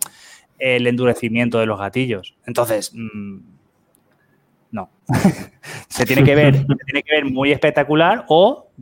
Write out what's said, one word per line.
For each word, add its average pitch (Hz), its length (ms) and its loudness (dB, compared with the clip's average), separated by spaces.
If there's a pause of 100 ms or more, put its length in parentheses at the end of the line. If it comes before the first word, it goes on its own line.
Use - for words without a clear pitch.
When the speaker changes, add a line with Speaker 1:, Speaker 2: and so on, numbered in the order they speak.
(580)
Speaker 1:
el 123 280 0
endurecimiento 120 720 0
de 113 80 0
los 104 120 -4
gatillos. 101 580 -6 (100)
Entonces, 113 480 -4
mm, 107 440 -14 (1300)
no. 101 200 -10 (160)
<laughs> - 840 -4
Se - 180 -4
tiene 131 180 4
que 143 100 6
ver, 143 220 6
Speaker 2:
<laughs> 139 100 0
Speaker 1:
se 139 200 -2
tiene 143 180 -4
que 151 100 -2
ver 151 120 0
muy 135 260 0
espectacular 151 720 0
o 190 420 2 (140)